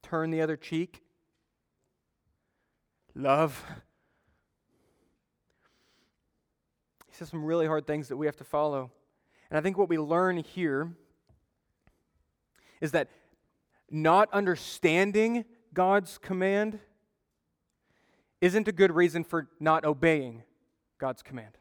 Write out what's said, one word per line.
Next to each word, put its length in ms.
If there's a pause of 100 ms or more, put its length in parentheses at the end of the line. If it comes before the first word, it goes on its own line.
Turn 260
the 120
other 160
cheek. 440 (2000)
Love. 520 (3500)
He 100
says 100
some 160
really 240
hard 180
things 220
that 80
we 100
have 120
to 80
follow. 440 (600)
And 80
I 40
think 160
what 120
we 80
learn 400
here 560 (1900)
is 120
that 180 (800)
not 420
understanding 1120 (300)
God's 460
command 600 (1600)
isn't 300
a 20
good 240
reason 300
for 240 (100)
not 240
obeying 600 (540)
God's 240
command. 400